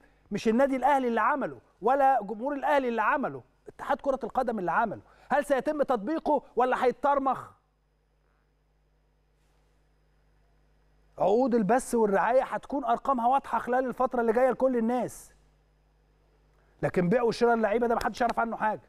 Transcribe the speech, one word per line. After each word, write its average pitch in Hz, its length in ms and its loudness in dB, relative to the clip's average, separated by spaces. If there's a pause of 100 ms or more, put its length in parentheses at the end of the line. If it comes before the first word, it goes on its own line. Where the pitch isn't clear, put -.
(320)
مش 208 160 -4
النادي 262 280 2
الأهلي 262 320 2
اللي 226 140 0
عمله 214 380 -2 (220)
ولا 269 420 4
جمهور 226 300 -6
الأهلي 277 340 0
اللي 226 140 -2
عمله، 214 420 -2 (240)
اتحاد - 340 -6
كرة 269 220 -2
القدم 226 360 -4
اللي 170 120 -4
عمله. 180 300 -2 (300)
هل 277 140 2
سيتم 285 380 0
تطبيقه 262 600 0 (120)
ولا 247 300 2
هيتطرمخ؟ 269 640 0 (3750)
عقود 220 380 2
البث 233 400 0
والرعاية 214 480 2
هتكون 254 420 -6
أرقامها 233 420 0
واضحة 254 320 0
خلال 247 260 0
الفترة 254 360 -2
اللي 226 120 2
جاية 254 160 4
لكل 254 280 0
الناس، 226 560 -4 (1500)
لكن 175 280 0
بيع 233 140 2
وشراء 233 300 2
اللعيبة 226 340 0
ده 233 80 0
محدش - 260 -4
يعرف 233 180 0
عنه 226 180 -4
حاجة. 208 320 -4